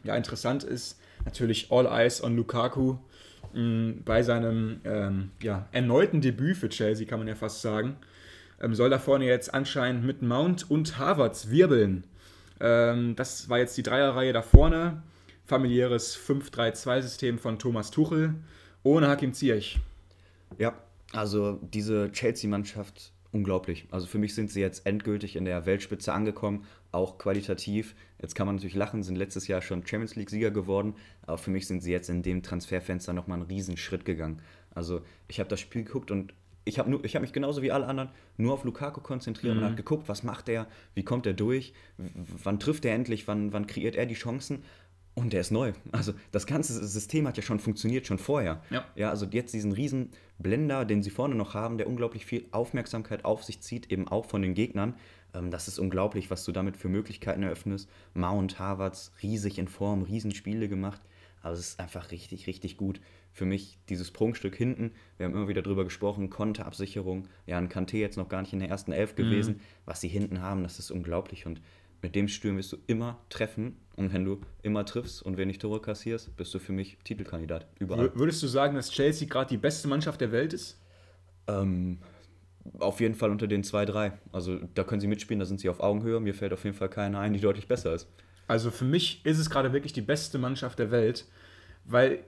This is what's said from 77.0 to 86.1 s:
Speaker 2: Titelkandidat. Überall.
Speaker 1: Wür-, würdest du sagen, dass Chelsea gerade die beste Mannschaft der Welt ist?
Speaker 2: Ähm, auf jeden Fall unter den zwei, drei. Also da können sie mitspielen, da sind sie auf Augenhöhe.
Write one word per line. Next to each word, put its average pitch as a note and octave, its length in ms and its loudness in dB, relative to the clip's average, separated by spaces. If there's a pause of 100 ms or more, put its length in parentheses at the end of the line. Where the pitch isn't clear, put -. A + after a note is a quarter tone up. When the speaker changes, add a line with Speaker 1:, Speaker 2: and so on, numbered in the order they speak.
Speaker 2:
Titelkandidat. E2+ 640 -8 (140)
Überall. G#2 300 2
Speaker 1:
Wür-, - 60 -16
würdest D#3+ 280 2
du - 20 -2
sagen, C#3 300 2
dass C3 140 -4
Chelsea D3+ 380 2
gerade C3 200 0
die B2 80 0
beste D3+ 320 0
Mannschaft D3+ 320 0
der A#2 100 0
Welt C#3 220 2
ist? - 280 -10 (680)
Speaker 2:
Ähm, F#2 500 0 (800)
auf G2+ 220 0
jeden A2+ 140 2
Fall A2 160 2
unter G#2 180 -2
den G2+ 160 0
zwei, G#2 200 0
drei. G#2 280 -2 (200)
Also F#2 260 -4 (160)
da G2 100 0
können G2+ 160 -2
sie G2+ 80 0
mitspielen, G#2 320 -2
da F#2+ 60 -2
sind G2 140 -4
sie F#2 80 0
auf F2 120 -2
Augenhöhe. A2+ 400 2